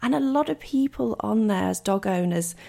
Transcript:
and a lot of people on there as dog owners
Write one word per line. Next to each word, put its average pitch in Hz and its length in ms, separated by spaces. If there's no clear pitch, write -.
and 247 140
a 277 40
lot 269 300
of 302 100
people 262 600
on 214 280
there 190 220
as 185 100
dog 196 280
owners 175 480